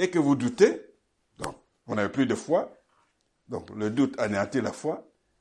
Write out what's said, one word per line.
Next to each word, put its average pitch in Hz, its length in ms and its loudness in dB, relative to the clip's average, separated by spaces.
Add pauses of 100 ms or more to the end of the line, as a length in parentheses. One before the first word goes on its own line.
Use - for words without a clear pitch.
et 185 80 0
que 175 80 0
vous 139 180 4
doutez, 123 460 4 (560)
donc - 180 -10 (300)
vous 113 100 -6
n'avez 101 160 0
plus 135 140 2
de 117 100 2
foi, - 360 -2 (760)
donc 117 240 -10
le 107 180 -2
doute 131 300 0
anéantit 104 420 0
la - 100 -2
foi, 156 340 -8 (360)